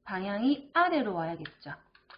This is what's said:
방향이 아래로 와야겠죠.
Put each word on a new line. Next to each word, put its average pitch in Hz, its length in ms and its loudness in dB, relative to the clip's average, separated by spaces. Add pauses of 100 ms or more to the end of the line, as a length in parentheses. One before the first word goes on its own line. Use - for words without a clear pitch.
방향이 202 680 0
아래로 320 400 4
와야겠죠. 165 640 -6 (440)